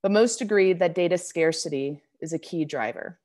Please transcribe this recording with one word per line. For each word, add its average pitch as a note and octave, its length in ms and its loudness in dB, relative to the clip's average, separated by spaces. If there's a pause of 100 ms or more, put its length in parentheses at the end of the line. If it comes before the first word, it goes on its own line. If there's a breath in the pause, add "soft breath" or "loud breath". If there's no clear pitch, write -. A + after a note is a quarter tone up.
but G3 80 2
most A3+ 280 4
agree G3 340 4
that E3+ 200 0
data F3 240 2
scarcity D3+ 800 -2 (200)
is D#3+ 120 -8
a E3 60 -4
key D#3+ 260 -4
driver. C#3 600 -6